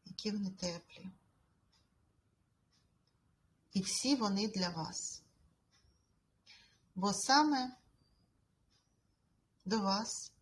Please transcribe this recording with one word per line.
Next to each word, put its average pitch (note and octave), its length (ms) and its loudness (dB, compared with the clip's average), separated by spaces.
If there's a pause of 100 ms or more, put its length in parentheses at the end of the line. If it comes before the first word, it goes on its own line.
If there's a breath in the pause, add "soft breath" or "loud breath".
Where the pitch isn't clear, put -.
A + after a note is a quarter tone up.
які - 260 -6
вони G3+ 200 -4
теплі. F3+ 600 -10 (2500)
І G3 80 0
всі C4 360 2
вони G#3 320 0
для F3+ 200 0
вас. - 540 -6 (1700 loud breath)
Бо G3 180 0
саме C4 640 4 (1900)
до G#3+ 160 2
вас G3 600 0